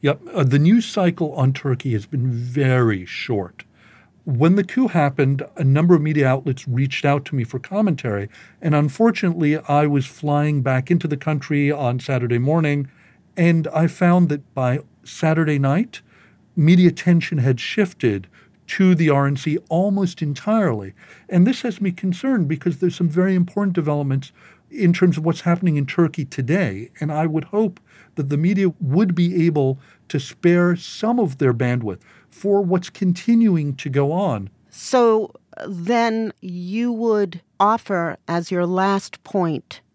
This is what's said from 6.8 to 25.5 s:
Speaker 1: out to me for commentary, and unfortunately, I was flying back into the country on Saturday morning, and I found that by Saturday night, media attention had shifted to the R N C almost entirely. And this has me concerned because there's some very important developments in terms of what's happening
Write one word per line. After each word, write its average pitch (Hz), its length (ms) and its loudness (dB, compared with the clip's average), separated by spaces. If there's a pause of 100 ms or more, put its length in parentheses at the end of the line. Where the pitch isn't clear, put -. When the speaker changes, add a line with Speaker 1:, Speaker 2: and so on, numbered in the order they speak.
Speaker 1:
out 143 220 0
to - 80 -10
me 123 100 -2
for 127 140 -10
commentary, 131 720 -4 (340)
and 147 120 0
unfortunately, 165 840 0
I 147 280 0
was 143 200 0
flying 147 560 -2
back 131 280 0
into 175 160 2
the 147 120 -4
country 143 520 -2
on 127 300 -2
Saturday 120 380 -2
morning, 147 500 0 (480)
and 165 320 2
I 160 200 2
found 175 420 4
that 147 240 -6
by 127 260 0 (240)
Saturday 156 540 0
night, 143 420 0 (560)
media 175 320 6
attention 170 500 2
had 127 220 2
shifted 120 680 -2 (420)
to 185 260 4
the 160 160 2
R 139 160 4
N 139 100 0
C 151 220 -4 (100)
almost 190 540 0
entirely. 135 720 -2 (340)
And 180 180 6
this 254 160 0
has 240 180 -4
me 196 120 0
concerned 190 560 -2
because 156 300 -2
there's 180 180 0
some 175 120 0
very 185 260 2
important 185 400 0
developments 147 580 -2 (380)
in 202 220 2
terms 175 260 2
of 156 60 -6
what's 170 160 -2
happening 170 360 0